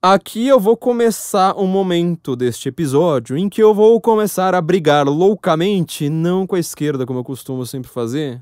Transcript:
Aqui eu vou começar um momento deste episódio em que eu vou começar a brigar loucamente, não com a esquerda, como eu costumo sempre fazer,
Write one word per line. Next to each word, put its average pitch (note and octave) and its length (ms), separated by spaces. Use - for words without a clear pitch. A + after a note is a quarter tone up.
Aqui G3 440
eu C4+ 140
vou G#3+ 160
começar A3+ 800
um G3 100
momento F3 720
deste A#2+ 320
episódio C3+ 680
em F#3+ 120
que F#3+ 120
eu G#3+ 140
vou A3 260
começar G#3+ 540
a F3+ 60
brigar D3+ 480
loucamente, E3+ 1000
não E3+ 380
com F3+ 80
a F3+ 60
esquerda, D3 440
como B2+ 140
eu B2 60
costumo B2+ 420
sempre B2+ 240
fazer, B2 520